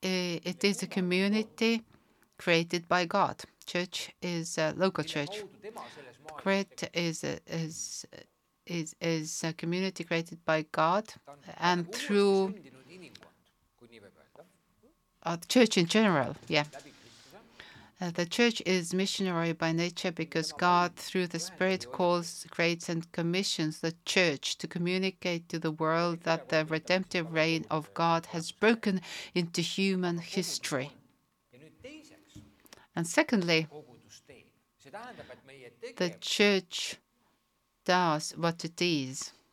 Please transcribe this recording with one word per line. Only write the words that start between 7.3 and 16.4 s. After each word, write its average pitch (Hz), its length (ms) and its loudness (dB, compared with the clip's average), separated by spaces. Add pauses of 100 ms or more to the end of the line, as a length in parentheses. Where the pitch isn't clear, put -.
is, 165 600 -8 (600)
is, 170 340 -6
is 160 440 -2
a 160 80 -2
community 180 520 -4
created 165 400 -4
by 156 280 2
God 175 400 2 (460)
and 175 340 0
through, 196 640 4 (2750)
uh, 170 140 -2
the 170 100 -10
church 233 300 6
in 175 100 6
general, 180 500 4 (120)